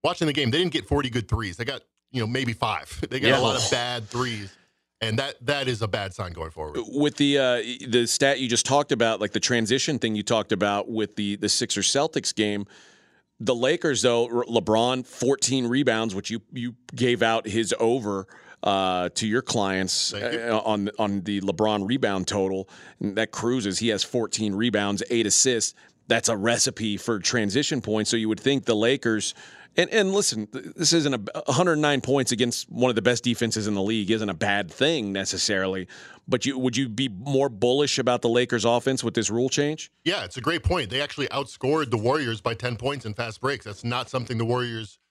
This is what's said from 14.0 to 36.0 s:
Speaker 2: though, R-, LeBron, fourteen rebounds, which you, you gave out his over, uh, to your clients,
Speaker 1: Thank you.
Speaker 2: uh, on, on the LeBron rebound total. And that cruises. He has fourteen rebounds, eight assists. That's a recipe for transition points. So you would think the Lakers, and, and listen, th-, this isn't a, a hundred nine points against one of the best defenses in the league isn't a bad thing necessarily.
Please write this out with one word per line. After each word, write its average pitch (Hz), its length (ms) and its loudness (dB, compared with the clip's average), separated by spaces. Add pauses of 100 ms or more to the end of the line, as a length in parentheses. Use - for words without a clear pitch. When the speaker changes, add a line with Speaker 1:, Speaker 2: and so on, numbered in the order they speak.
Speaker 2:
though, 120 240 4
R-, 120 180 0
LeBron, 117 600 2
fourteen 131 640 0
rebounds, 117 480 2
which 98 160 -6
you, 113 120 -6 (100)
you 120 240 -8 (180)
gave 123 280 2
out 113 240 2
his 110 340 0
over, 104 480 0 (340)
uh, 92 540 2
to 110 100 -2
your 113 160 0
clients, 95 720 0
Speaker 1:
Thank 117 220 -4
you. 120 40 -4
Speaker 2:
uh, 113 260 0
on, 107 240 0 (120)
on 101 220 0
the 101 180 -2
LeBron 101 480 0
rebound 107 400 0
total. 95 400 -2 (320)
And 98 160 -2
that 110 160 -2
cruises. 113 480 -2
He 117 80 0
has 104 160 0
fourteen 107 500 -2
rebounds, 104 560 0
eight 117 160 2
assists. 117 480 2 (320)
That's 113 220 2
a 113 80 2
recipe 110 600 0
for 107 220 -2
transition 117 640 0
points. 107 300 0
So 120 60 2
you 110 120 0
would 104 100 0
think 135 280 2
the 113 100 4
Lakers, 113 580 0 (420)
and, 180 140 4
and 196 220 2
listen, 110 340 0
th-, - 200 -12 (100)
this 165 160 2
isn't 147 200 4
a, 107 360 -6
a 139 40 2
hundred 165 240 4
nine 147 240 2
points 131 300 2
against 120 400 0
one 123 200 2
of 117 40 0
the 104 80 0
best 120 220 2
defenses 110 420 0
in 104 80 0
the 98 80 0
league 104 300 2
isn't 107 160 2
a 95 60 -4
bad 101 360 -2
thing 131 420 0
necessarily. 95 760 -2 (400)